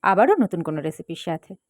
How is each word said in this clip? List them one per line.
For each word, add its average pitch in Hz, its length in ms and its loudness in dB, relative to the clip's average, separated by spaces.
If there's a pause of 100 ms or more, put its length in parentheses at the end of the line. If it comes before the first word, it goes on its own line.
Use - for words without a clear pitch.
আবারও 208 320 4
নতুন 196 280 0
কোনো 156 180 -4
রেসিপির 160 360 -8
সাথে। 165 380 -8 (160)